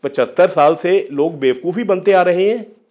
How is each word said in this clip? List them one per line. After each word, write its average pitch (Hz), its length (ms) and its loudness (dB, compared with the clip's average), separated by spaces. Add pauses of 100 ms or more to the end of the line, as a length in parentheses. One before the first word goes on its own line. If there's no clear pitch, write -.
पचहत्तर 135 460 0
साल 156 260 4
से 175 380 -2
लोग 151 260 -4
बेवकूफ़ 135 400 -2
ही 240 60 -4
बनते 190 280 0
आ 185 100 4
रहे 180 280 2
हैं, 233 160 -6 (240)